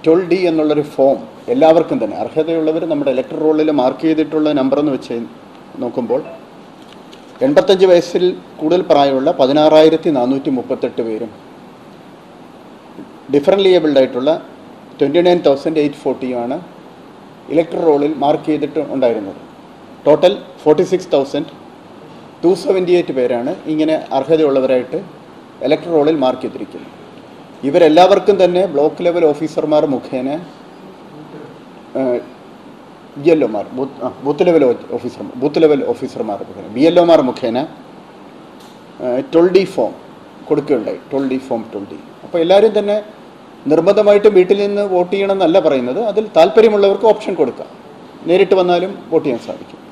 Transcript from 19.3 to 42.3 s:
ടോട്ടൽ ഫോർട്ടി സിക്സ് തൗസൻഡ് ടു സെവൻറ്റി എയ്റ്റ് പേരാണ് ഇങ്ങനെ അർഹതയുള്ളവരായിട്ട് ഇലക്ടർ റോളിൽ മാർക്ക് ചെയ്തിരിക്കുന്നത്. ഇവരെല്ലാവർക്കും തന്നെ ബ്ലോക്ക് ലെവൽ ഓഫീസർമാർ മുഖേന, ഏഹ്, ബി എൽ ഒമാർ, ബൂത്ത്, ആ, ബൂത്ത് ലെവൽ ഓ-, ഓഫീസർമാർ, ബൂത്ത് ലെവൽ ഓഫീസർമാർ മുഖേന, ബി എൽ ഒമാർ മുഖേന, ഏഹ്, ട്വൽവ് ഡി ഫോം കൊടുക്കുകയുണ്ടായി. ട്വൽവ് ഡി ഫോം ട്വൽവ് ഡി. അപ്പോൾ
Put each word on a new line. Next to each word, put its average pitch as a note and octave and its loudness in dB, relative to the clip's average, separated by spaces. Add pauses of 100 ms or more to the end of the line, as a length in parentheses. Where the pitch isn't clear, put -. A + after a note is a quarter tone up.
ടോട്ടൽ D#3 4 (300)
ഫോർട്ടി D3+ 2
സിക്സ് - -4
തൗസൻഡ് C#3+ -4 (920)
ടു F3 4 (140)
സെവൻറ്റി F#3 0
എയ്റ്റ് D#3+ -8
പേരാണ് B2 -2 (200)
ഇങ്ങനെ D#3 -2 (220)
അർഹതയുള്ളവരായിട്ട് C3+ 0 (680)
ഇലക്ടർ D#3 -2
റോളിൽ D#3 2
മാർക്ക് B2+ -2
ചെയ്തിരിക്കുന്നത്. - -12 (800)
ഇവരെല്ലാവർക്കും F3+ 4
തന്നെ F3+ 2 (100)
ബ്ലോക്ക് D3+ -2
ലെവൽ E3+ 0
ഓഫീസർമാർ D3+ -2 (100)
മുഖേന, B2+ -6 (1700)
ഏഹ്, B2 -2 (1040)
ബി D3 0
എൽ D#3 2
ഒമാർ, G#2 -6 (120)
ബൂത്ത്, C3+ -8 (100)
ആ, - -6 (160)
ബൂത്ത് D3 0
ലെവൽ D#3+ 4
ഓ-, A#2 -2 (120)
ഓഫീസർമാർ, A#2 -10 (100)
ബൂത്ത് D3+ 0
ലെവൽ D3 2 (120)
ഓഫീസർമാർ A2+ -8 (100)
മുഖേന, F#2+ -16 (100)
ബി C3+ 2
എൽ F3 4
ഒമാർ E3 4
മുഖേന, A2+ -6 (1500)
ഏഹ്, B2+ -2 (100)
ട്വൽവ് F3 4
ഡി F#3+ 4 (100)
ഫോം A2 -4 (560)
കൊടുക്കുകയുണ്ടായി. C3+ -2 (100)
ട്വൽവ് C3+ -4
ഡി C3 -4
ഫോം A2+ -6
ട്വൽവ് G2+ -12
ഡി. - -18 (280)
അപ്പോൾ F3 -6